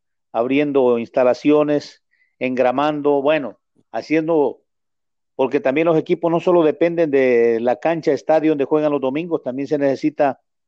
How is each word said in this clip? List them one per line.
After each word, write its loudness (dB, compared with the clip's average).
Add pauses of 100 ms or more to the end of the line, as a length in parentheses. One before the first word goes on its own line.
(320)
abriendo 0
instalaciones, 0 (340)
engramando, -2
bueno, -2 (320)
haciendo, -2 (760)
porque -2
también 0
los 2
equipos -2
no 0
solo 2
dependen 0
de 2
la 0
cancha -2
estadio 0
donde -2
juegan 0
los -2
domingos, -4
también -8
se -2
necesita -2 (260)